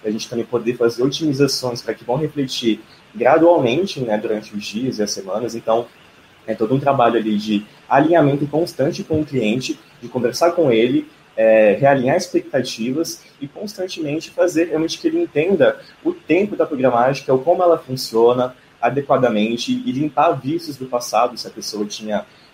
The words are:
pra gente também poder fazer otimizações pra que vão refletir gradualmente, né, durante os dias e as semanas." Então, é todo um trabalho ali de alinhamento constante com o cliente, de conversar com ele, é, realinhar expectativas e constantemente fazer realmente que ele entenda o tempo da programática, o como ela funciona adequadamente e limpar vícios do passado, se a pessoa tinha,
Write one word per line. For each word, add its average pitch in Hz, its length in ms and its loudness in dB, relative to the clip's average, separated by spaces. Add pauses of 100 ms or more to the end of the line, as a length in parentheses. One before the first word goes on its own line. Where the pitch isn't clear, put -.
pra 110 100 -6
gente 110 180 -6
também 117 160 -6
poder 117 320 -2
fazer 120 260 0
otimizações 135 800 -2
pra 110 120 -6
que - 100 -14
vão 120 120 -2
refletir 131 640 -4 (340)
gradualmente, 156 840 2
né, 110 160 -2
durante 107 400 -6
os 101 80 -8
dias 113 340 -6
e 104 40 -2
as 101 80 -2
semanas." 104 440 -6
Então, 117 320 -2 (600)
é 110 80 -4
todo 110 220 0
um - 20 0
trabalho 123 380 2
ali 110 200 0
de 104 300 -2 (220)
alinhamento 147 580 4
constante 160 560 -2
com 156 180 -2
o 151 40 -2
cliente, 131 540 -2 (220)
de 120 60 -14
conversar 120 460 0
com 156 180 2
ele, 127 380 2 (280)
é, 110 440 6
realinhar 135 360 4
expectativas 143 1080 -4 (160)
e 143 80 -10
constantemente 170 840 -8
fazer 170 360 0
realmente 160 320 -4
que 165 100 -4
ele 165 120 0
entenda 156 600 2 (240)
o - 80 0
tempo 196 420 0
da 160 100 0
programática, 131 680 2
o 131 60 2
como 180 240 2
ela 170 120 4
funciona 123 800 0 (260)
adequadamente 120 920 0
e 123 180 -2
limpar 147 420 0
vícios 147 440 -6
do 127 100 -10
passado, 120 500 -2
se 101 120 -12
a - 20 -12
pessoa 104 340 -8
tinha, 104 400 -6 (300)